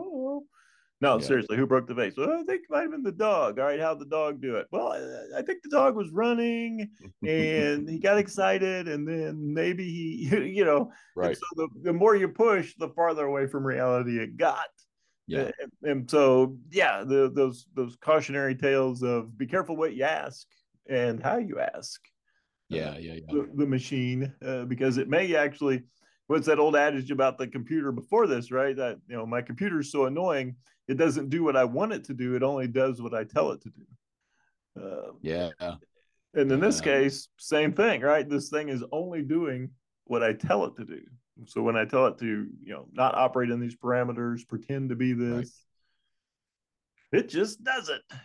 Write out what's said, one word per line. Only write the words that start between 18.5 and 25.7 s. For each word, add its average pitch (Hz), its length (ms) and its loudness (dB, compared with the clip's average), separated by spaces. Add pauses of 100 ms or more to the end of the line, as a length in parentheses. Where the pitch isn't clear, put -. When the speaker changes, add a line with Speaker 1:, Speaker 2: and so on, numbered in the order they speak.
Speaker 1:
tales 131 480 2
of 117 340 -2
be 139 80 -4
careful 170 300 -2
what 156 180 -2
you 127 80 -2
ask 143 460 -4 (400)
and 120 340 0
how 220 160 0
you 214 220 -6
ask, - 400 -6 (720)
uh, 82 40 -4
Speaker 2:
Yeah, 78 220 -6
yeah, 82 160 -12
yeah. 82 140 -12
Speaker 1:
the, 143 260 -2
the 143 140 0
machine, 127 680 -2 (100)
uh, 131 200 -6
because 127 340 0
it 131 100 -2
may 170 280 2
actually, 143 460 0 (460)